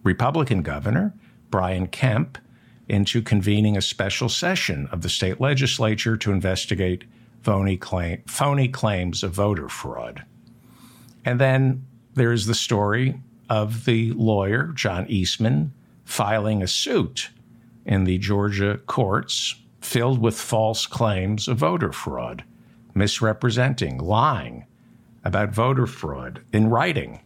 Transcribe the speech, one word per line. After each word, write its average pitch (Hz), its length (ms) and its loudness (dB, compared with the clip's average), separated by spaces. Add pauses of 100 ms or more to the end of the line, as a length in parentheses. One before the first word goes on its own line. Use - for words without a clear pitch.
Republican 120 600 2
Governor, 120 500 0 (380)
Brian 92 340 0
Kemp, 123 540 0 (480)
into 101 340 2
convening 104 560 2
a 95 40 0
special 101 480 -2
session 98 640 -2
of 85 120 -6
the 87 60 -4
state 95 300 -2
legislature 117 800 0
to 110 140 -2
investigate 92 720 0 (380)
phony 98 360 2
claim, 90 500 -4
phony 139 400 0
claims 95 560 -2
of 98 80 -4
voter 101 380 0
fraud. 60 560 -10 (1000)
And 123 160 0
then 131 460 4 (300)
there 120 180 4
is 104 140 0
the 113 60 0
story 110 680 0 (280)
of 110 360 0
the 113 280 2
lawyer, 110 600 2
John 92 340 -2
Eastman, 117 640 0 (320)
filing 107 580 0
a 90 60 -2
suit - 600 -2 (560)
in 98 180 2
the 92 140 2
Georgia 101 680 0
courts - 680 -2 (240)
filled 123 400 0
with 113 180 2
false 110 480 0
claims 104 600 0
of 113 100 0
voter 160 360 0
fraud, - 500 -8 (500)
misrepresenting, 110 1040 0
lying 107 680 0 (580)
about 101 280 0
voter 123 360 2
fraud - 540 -10 (100)
in 107 180 4
writing. 117 560 0